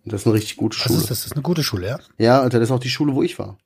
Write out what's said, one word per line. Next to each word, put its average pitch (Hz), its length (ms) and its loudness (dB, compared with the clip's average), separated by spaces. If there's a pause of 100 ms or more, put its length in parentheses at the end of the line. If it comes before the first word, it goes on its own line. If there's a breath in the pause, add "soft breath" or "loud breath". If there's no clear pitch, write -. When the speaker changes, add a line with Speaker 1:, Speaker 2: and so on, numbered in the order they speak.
Speaker 1:
Und - 100 -12
das 98 80 -4
ist - 60 0
eine 113 60 6
richtig - 240 0
gute 110 220 -2
Speaker 2:
Was - 60 -2
Speaker 1:
Schule. 127 120 0
Speaker 2:
ist 151 140 -2
das? 113 80 -4
Das - 80 -8
ist - 60 -10
eine 143 100 -4
gute 160 180 0
Schule, 95 260 -4
ja? 123 120 -6 (180)
Speaker 1:
Ja, 123 240 6
Alter, 123 180 2
das 117 100 2
ist 131 40 2
auch 123 60 2
die 127 100 -6
Schule, 147 240 0
wo 135 80 0
ich - 160 -2
war. 101 280 -12